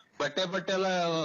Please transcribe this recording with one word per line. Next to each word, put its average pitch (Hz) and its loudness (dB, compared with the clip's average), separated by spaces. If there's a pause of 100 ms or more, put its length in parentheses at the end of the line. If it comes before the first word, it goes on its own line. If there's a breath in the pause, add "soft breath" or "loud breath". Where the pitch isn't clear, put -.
(200 soft breath)
ಬಟ್ಟೆ, 285 0
ಬಟ್ಟೆ 269 -2
ಎಲ್ಲ 190 2 (380)